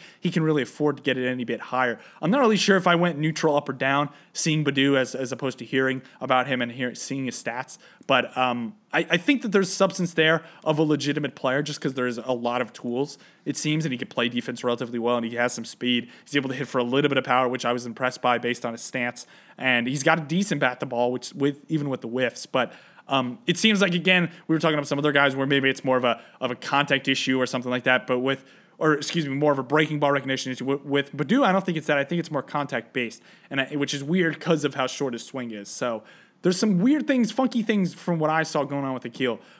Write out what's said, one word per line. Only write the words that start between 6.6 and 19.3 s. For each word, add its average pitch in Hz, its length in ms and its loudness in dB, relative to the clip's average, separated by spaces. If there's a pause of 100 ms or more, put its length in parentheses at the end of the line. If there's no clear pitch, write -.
and 120 80 -6
hear, 123 240 -6
seeing 135 300 -6
his 117 100 -6
stats. 120 420 -8 (300)
But, 123 280 2
um, 120 380 -2 (180)
I, 165 200 0
I 175 60 2
think 254 260 0
that 226 80 -6
there's 190 200 2
substance 185 440 0
there 160 280 2 (200)
of 151 160 0
a - 40 4
legitimate 147 520 0
player 135 260 -2
just 143 180 -6
'cause 135 140 -4
there's 123 240 -2
a 120 140 -6
lot 120 300 -2
of 113 120 -6
tools, 127 460 -6 (260)
it 147 100 -4
seems, 156 300 -2
and 139 60 -2
he 123 80 -6
can - 80 -8
play 120 200 -2
defense 120 360 -6
relatively 120 340 -2
well, 117 200 0
and 117 80 -2
he 117 100 -6
has 120 180 0
some 117 120 -8
speed. 123 440 -4 (160)
He's - 100 -6
able 135 140 0
to 127 60 -4
hit 131 120 -6
for 131 120 -2
a 123 40 0
little 135 260 2
bit 135 100 2
of 127 60 -6
power, 127 220 2
which 127 160 -4
I 120 100 0
was 123 120 -4
impressed 123 380 -4
by 120 160 4
based 120 260 -4
on 120 60 -4
his 113 100 -10
stance. 123 460 -6 (280)